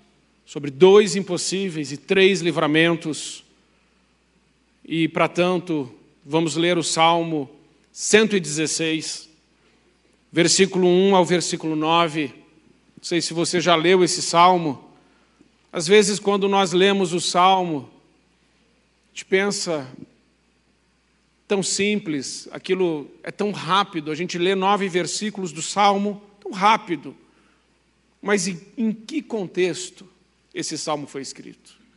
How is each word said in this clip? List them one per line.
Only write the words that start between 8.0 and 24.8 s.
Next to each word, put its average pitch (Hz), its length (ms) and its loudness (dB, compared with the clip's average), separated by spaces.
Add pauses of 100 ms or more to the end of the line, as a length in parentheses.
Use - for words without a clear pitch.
e 185 60 0
dezesseis, 156 880 -4 (1000)
versículo 180 560 2
um 190 300 4
ao 185 80 6
versículo 160 540 -2
nove. 156 560 0 (640)
Não - 60 -20
sei 170 180 -2
se - 120 -8
você 165 280 -2
já 170 160 4
leu 180 260 4
esse - 180 0
salmo. 170 640 2 (880)
Às 160 160 -6
vezes, 202 320 4
quando 196 300 0
nós 196 240 2
lemos 190 400 2
o 175 80 -2
salmo, 180 680 0 (1160)
a - 80 -20
gente - 100 -16
pensa, 185 680 -2 (1600)
"Tão 196 160 0
simples, 196 880 -4
aquilo 170 580 -4 (140)
é - 80 -12
tão 208 180 -6
rápido, 165 640 -4
a 151 40 -6
gente 180 220 -8
lê 180 160 0
nove 196 340 0